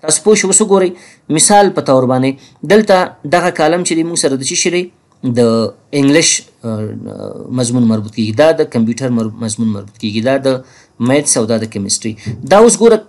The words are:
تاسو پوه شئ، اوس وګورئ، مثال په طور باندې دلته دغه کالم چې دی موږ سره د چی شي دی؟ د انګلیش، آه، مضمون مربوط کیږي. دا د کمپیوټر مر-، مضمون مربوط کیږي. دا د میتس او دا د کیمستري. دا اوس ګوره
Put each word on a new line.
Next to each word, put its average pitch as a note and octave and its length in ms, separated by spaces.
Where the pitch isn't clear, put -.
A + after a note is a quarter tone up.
تاسو D#3 220
پوه G#3+ 160
شئ، F#3+ 60
اوس F#3+ 160
وګورئ، F#3+ 280
مثال G3+ 400
په D3 120
طور C3 240
باندې C3 180
دلته G#3 240
دغه F3 240
کالم E3+ 260
چې F3 140
دی E3 60
موږ E3+ 200
سره C3+ 180
د C3+ 80
چی F3 120
شي - 120
دی؟ F3+ 80
د - 20
انګلیش، C#3+ 320
آه، G#2+ 800
مضمون B2 340
مربوط A2 220
کیږي. A2 180
دا D#3 100
د D3+ 220
کمپیوټر A#2 340
مر-، A2 260
مضمون A2+ 320
مربوط G2+ 260
کیږي. A2 260
دا C3+ 80
د C3 120
میتس C#3+ 260
او A#2+ 160
دا A2+ 120
د A2 100
کیمستري. G2+ 380
دا F#3+ 120
اوس A#3 180
ګوره A3+ 160